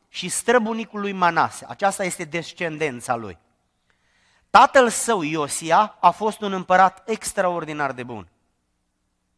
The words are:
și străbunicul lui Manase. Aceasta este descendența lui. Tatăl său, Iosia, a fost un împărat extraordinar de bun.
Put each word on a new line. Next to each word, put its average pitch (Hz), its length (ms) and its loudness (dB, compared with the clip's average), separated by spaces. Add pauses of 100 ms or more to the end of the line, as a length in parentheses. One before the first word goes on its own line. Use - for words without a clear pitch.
și - 220 -10
străbunicul 226 680 -2
lui 202 120 -4
Manase. 165 560 0
Aceasta 196 360 -2
este 175 200 -6
descendența 151 920 -6
lui. 104 220 -10 (1120)
Tatăl 247 400 6
său, 214 320 -2
Iosia, 160 800 0
a 175 100 6
fost 208 320 -4
un 202 120 -4
împărat 185 560 2
extraordinar 165 800 -4
de 123 120 -10
bun. 110 240 -14 (1120)